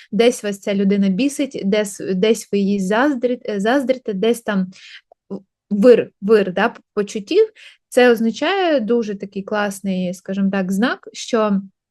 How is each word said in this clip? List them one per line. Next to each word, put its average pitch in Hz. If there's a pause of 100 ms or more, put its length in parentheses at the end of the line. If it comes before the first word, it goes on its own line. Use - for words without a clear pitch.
(120)
десь 226
вас 202
ця 202
людина 196
бісить, 269
десь, 202 (120)
десь 220
ви 202
її 202
заздрит-, 240
е, 208
заздрите, 247
десь 226
там 190 (640)
в-, 196 (300)
вир, 208 (100)
вир, 202
да, 202
п-, 233 (140)
почуттів. 214 (380)
Це 247
означає 285
дуже 214
такий 196
класний, 196
скажімо 196
так, 196
знак, 247
що 214 (300)